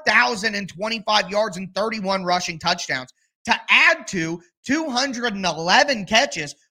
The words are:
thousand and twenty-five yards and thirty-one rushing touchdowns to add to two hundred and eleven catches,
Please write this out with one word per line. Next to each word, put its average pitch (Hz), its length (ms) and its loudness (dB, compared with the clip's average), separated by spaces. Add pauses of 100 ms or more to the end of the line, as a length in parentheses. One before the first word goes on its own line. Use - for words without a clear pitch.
thousand 226 480 2
and 196 140 -6
twenty-five 208 600 -2
yards 202 260 0
and 185 180 -10
thirty-one 196 500 -2
rushing 175 340 0
touchdowns 160 540 -4 (320)
to 226 100 0 (140)
add 302 400 4
to 170 340 -6 (240)
two 311 240 -2
hundred 240 440 -2
and 196 100 -4
eleven 196 600 2
catches, 220 500 0 (160)